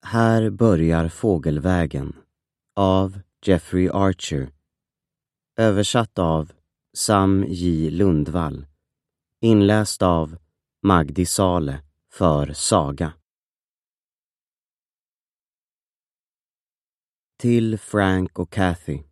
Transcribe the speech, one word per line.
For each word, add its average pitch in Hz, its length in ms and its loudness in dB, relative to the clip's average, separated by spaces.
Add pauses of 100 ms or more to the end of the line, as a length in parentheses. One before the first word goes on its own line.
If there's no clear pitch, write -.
Här 113 440 2
börjar 82 600 2
fågelvägen, 78 1040 -2 (600)
av 95 440 0 (260)
Jeffrey 92 480 0
Archer. 80 580 -4 (1040)
Översatt 110 640 0
av 80 320 0 (420)
Sam 98 540 2
J 85 420 -2
Lundvall. 78 760 -2 (760)
Inläst 107 600 2
av 85 360 0 (440)
Magdi 87 440 2
Sale 85 580 -2 (280)
för 73 420 0
Saga. 76 600 -2 (4000)
Till 117 380 0
Frank 95 640 -2
och 90 120 -6
Kathy. 87 480 -4 (120)